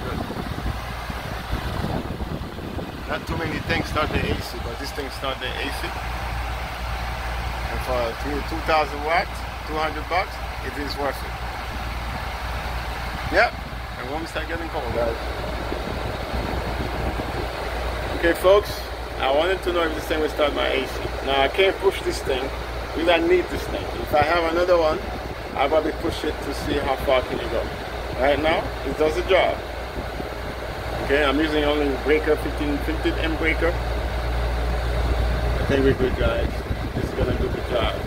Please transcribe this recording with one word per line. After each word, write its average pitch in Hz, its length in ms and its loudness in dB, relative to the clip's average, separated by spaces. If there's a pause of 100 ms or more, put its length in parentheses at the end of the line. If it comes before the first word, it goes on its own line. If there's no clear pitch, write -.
good. - 160 -4 (3000)
Not 151 180 -4
too 175 120 -2
many 156 200 -2 (140)
things 165 160 2
start 151 220 2
the - 100 2
A - 220 0
C, - 240 -6
but 117 140 -6
this 139 120 -6
thing 139 200 -6
start 135 280 -4
the 127 80 -4
A 123 160 -2 (160)
C. - 80 -2 (1800)
And 120 160 -2
for 123 240 2 (120)
two, 143 120 -2 (140)
two 160 180 -2
thousand 151 380 2
watts, 175 340 0 (280)
two 156 120 -4
hundred 156 300 -2
bucks, 185 260 0 (320)
it 135 160 -6
is 139 140 -4
worth 139 180 0
it. - 160 -6 (2000)
Yep. 220 220 4 (460)
And 123 120 -6
when 156 80 -2
we 165 80 -4
start 160 220 -4
getting 165 200 -4
cold, 135 240 -2
guys. 117 220 2 (3000)
Okay, 170 140 4
folks. 196 480 6 (380)
I 135 160 4
wanted 180 280 4
to 180 100 0
know 170 100 4
if 156 120 0
this 156 100 -4
thing 156 160 0
will 151 80 2
start 143 240 2
my 135 120 2
A 131 220 2
C. - 120 -4 (260)
Now, 139 160 4
I 139 80 6
can't 190 300 4
push 190 240 4
this 175 200 -2
thing. 135 260 0 (460)
We 151 80 0
don't 170 240 6
need 180 200 6
this 135 160 -4
thing. 107 200 -4
If - 320 -4
I 147 60 8
have 165 320 4
another 180 240 6
one, 160 200 4 (580)
I'll 139 120 4
probably 156 320 4
push - 240 -2
it 151 100 0 (100)
to 139 100 -4
see 143 240 -2
how 139 260 0
far 131 200 6
can - 140 -2
it 120 140 -4
go. 107 100 0 (560)
Right 139 240 4
now, 165 220 4 (220)
it 135 120 -2
does 156 180 4
the 180 80 0
job. 165 340 4 (1500)
Okay, 143 220 4
I'm 139 120 4
using 151 280 2
only 147 280 2 (120)
breaker, 151 320 4
fifteen, 147 400 0
fifteen 160 380 0
M 160 200 0
breaker. 160 380 2 (1900)
I - 80 2
think 139 160 4
we're 135 120 6
good, 127 200 2
guys. 117 340 2 (460)
This - 80 0
is - 80 -2
gonna 127 280 2
do 120 100 2
the - 200 -2
job. 110 240 2 (120)